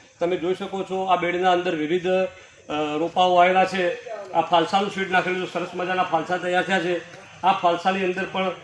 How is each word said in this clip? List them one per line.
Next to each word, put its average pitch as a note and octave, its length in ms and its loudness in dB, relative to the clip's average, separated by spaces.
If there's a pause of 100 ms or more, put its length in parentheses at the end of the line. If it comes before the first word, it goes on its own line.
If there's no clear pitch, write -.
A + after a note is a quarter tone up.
(200)
તમે F3 160 0
જોઈ E3+ 180 -2
શકો F#3+ 280 -8
છો F#3 220 -6
આ F#3 120 2
બેડના F3+ 360 2
અંદર F3 220 0
વિવિધ, D#3+ 340 -2 (600)
અ, D3+ 80 -6 (220)
રોપાઓ F3+ 380 2
આવેલા F#3 280 6
છે. F#3 200 0 (500)
આ E3 80 4
ફાલસાનું F3+ 480 2
શીટ F#3+ 200 -6
નાખેલું F3+ 360 0
છે, - 60 -12
સરસ F3+ 220 -6
મજાના F3+ 300 -2
ફાલસા E3 340 -2
તૈયાર F3+ 260 0
થયા F#3+ 160 0
છે. F3 140 0 (500)
આ F#3+ 80 6
ફાલસાની F#3+ 520 0
અંદર F3+ 280 -2
પણ F#3+ 180 -2 (140)